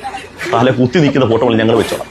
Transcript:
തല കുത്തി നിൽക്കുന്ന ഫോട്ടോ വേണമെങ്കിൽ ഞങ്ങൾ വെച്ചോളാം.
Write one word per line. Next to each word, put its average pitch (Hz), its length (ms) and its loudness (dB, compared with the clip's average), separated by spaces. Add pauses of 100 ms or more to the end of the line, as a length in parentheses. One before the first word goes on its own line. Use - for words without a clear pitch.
(540)
തല 123 180 2
കുത്തി 123 280 0
നിൽക്കുന്ന 139 300 2
ഫോട്ടോ 113 160 2
വേണമെങ്കിൽ 113 180 2
ഞങ്ങൾ 113 140 2
വെച്ചോളാം. - 340 -2